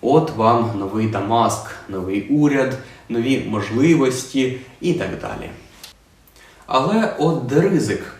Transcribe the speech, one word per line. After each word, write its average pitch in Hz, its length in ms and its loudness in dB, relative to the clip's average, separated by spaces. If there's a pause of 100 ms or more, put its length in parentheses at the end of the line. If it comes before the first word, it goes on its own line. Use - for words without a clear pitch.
«От 151 340 2
вам 113 440 2
новий 104 280 -2
Дамаск, 110 640 0 (180)
новий 95 400 -6
уряд, 139 480 2 (320)
нові 117 400 0
можливості» 127 1080 2 (240)
і 175 120 0
так 190 160 -2 (120)
далі. - 280 -10 (1160)
Але 185 540 0
от 147 260 0
де 139 160 4
ризик? 156 420 0 (160)